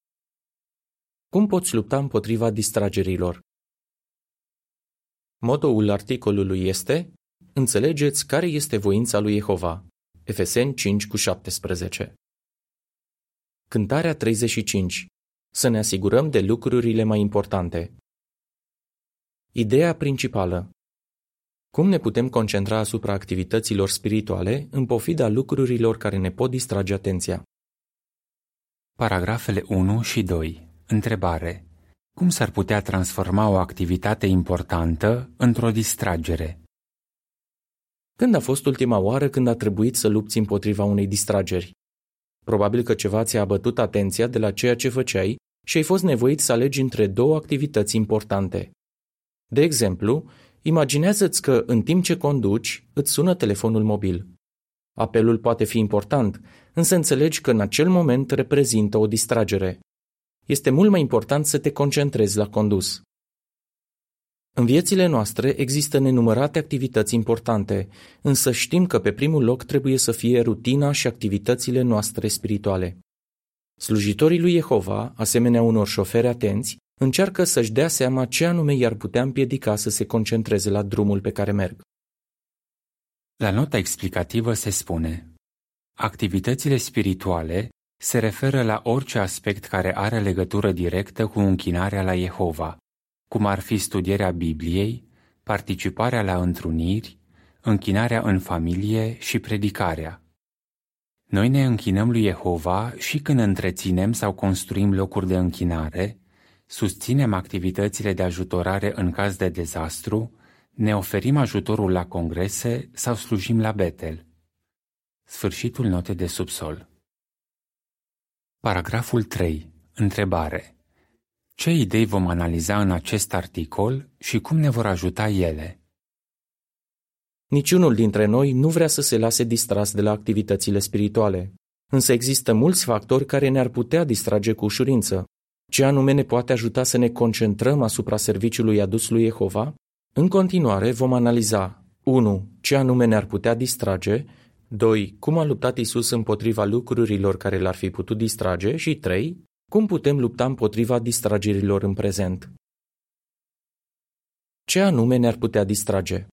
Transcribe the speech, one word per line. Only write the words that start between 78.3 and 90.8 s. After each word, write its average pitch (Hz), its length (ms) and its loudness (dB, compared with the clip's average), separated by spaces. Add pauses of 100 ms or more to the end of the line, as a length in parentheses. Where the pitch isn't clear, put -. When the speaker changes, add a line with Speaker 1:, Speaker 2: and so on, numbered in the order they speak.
Speaker 1:
anume 165 280 2
i-ar 120 200 2
putea 117 280 -2
împiedica 131 540 -2
să 107 140 -4
se 104 160 -2
concentreze 107 640 0
la 104 120 0
drumul 101 380 0
pe 107 100 -4
care 101 220 -2
merg. 98 280 -2 (1600)
Speaker 2:
La 104 140 0
nota 127 260 0
explicativă 101 760 -2
se 104 180 -4
spune: 82 640 -6 (640)
"Activitățile 113 800 -2
spirituale 92 920 -2 (280)
se - 220 -4
referă 131 440 0
la 110 220 0
orice 120 340 -2
aspect 101 460 -4
care 92 320 -2
are 107 240 -2
legătură 98 520 0
directă 90 540 -4